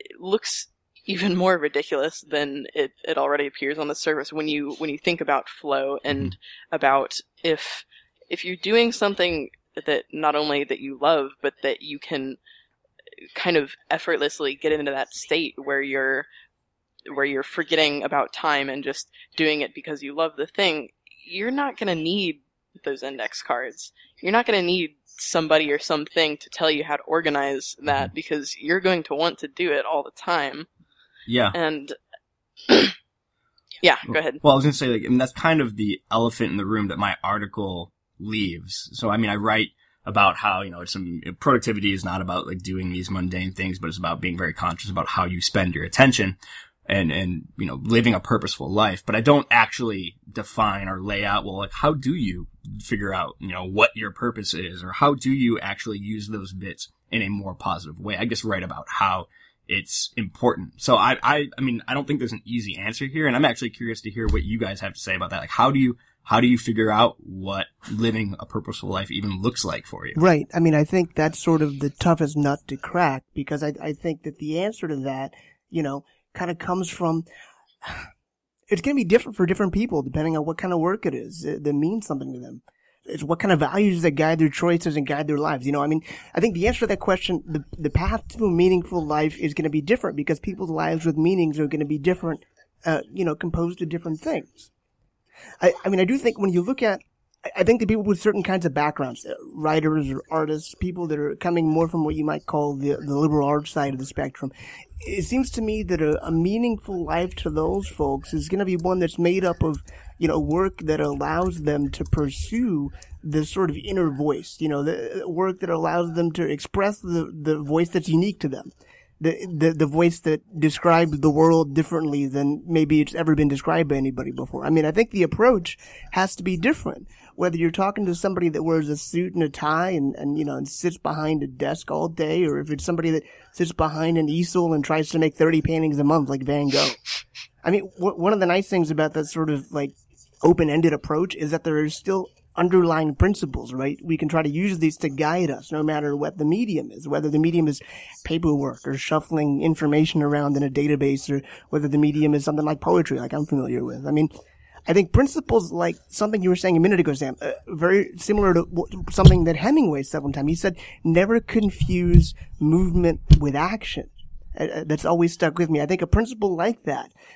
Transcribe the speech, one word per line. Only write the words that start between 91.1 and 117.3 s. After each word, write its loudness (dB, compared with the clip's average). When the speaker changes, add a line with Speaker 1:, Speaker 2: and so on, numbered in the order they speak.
Speaker 3:
meanings 2
are 2
gonna -2
be -2
different, -2
uh, 0
you -2
know, 0
composed -4
of -4
different -6
things. -8
I, 4
I 0
mean, 2
I 6
do 0
think -2
when 0
you 2
look -2
at 0
I, -8
I 4
think 4
that -2
people 0
with 0
certain 0
kinds -2
of -2
backgrounds, -4
uh, -8
writers 0
or -6
artists, -4
people -4
that -2
are -4
coming 0
more 2
from 0
what -2
you -4
might -4
call -2
the, -2
the -4
liberal 2
arts 0
side -2
of -6
the -8
spectrum, -8
it -4
seems 0
to -6
me -2
that -2
a, 0
a -6
meaningful 0
life -2
to -4
those -2
folks -4
is -4
gonna 0
be 0
one 0
that's 0
made 2
up 0
of, -2
you 2
know, 2
work 0
that 0
allows -2
them 0
to -6
pursue -2
the 0
sort 0
of -4
inner 0
voice, -2
you 0
know, 0
the, -4
uh, -8
work -2
that -6
allows 0
them 2
to -2
express -2
the, -2